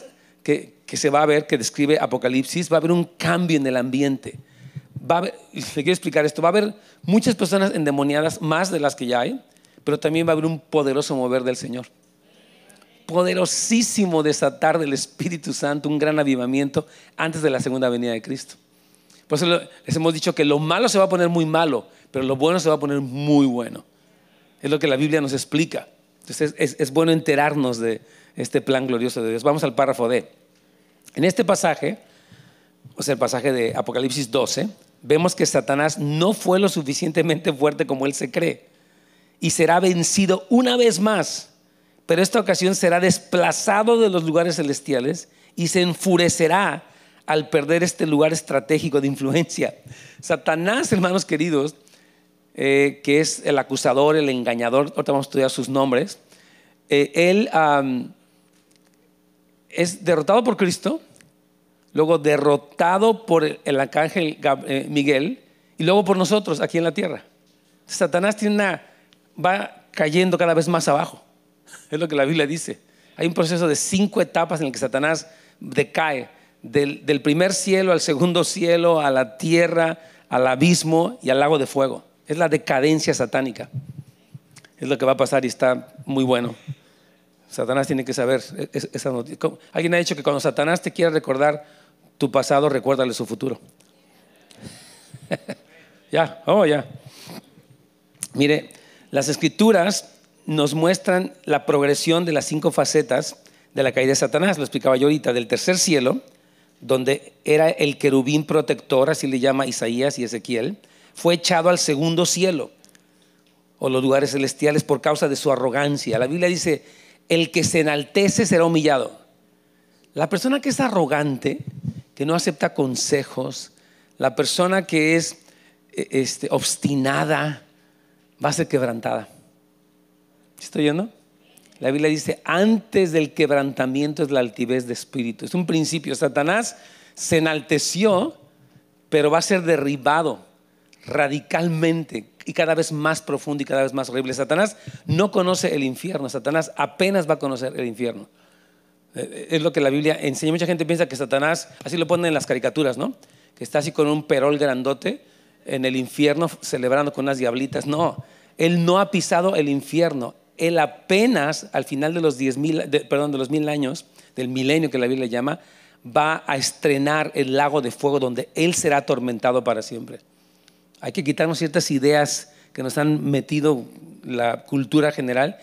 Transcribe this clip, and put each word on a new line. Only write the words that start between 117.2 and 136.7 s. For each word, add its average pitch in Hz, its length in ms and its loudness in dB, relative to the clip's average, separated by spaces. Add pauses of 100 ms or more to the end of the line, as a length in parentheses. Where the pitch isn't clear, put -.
"El 165 240 0
que 170 120 0
se 170 180 2
enaltece 151 640 0
será 165 180 6
humillado". 147 540 2 (960)
La 156 140 -2
persona 254 300 -2
que 277 100 -6
es - 100 -2
arrogante, 151 800 0 (560)
que 139 100 -6
no 156 80 0
acepta 170 400 -2
consejos, 135 1000 -6 (440)
la 131 180 -2
persona 180 520 0
que 160 280 2
es, 165 220 -2 (540)
eh, - 200 -8
este, - 380 -2
obstinada, 143 1160 -2 (800)
va 147 60 0
a 143 40 -2
ser 165 140 -2
quebrantada. 120 600 -4 (1300)
¿Sí - 80 -18
estoy - 180 -4
oyendo? 165 260 0 (680)
La 131 120 -2
Biblia 151 180 2
dice, 151 340 -4
"Antes 190 680 2
del 156 200 0
quebrantamiento 139 920 0
es 139 80 -2
la 131 100 2
altivez 123 460 -2
de 120 60 -6
espíritu". 117 520 -8
Es - 80 -10
un 175 120 -2
principio. 156 500 -2
Satanás 156 600 -2 (400)